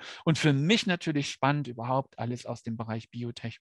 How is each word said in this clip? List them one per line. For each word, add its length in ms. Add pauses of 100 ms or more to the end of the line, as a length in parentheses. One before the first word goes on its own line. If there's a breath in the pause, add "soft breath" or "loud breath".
(240 loud breath)
Und 140
für 140
mich 340
natürlich 420
spannend 380
überhaupt 540
alles 260
aus 160
dem 140
Bereich 340
Biotech 500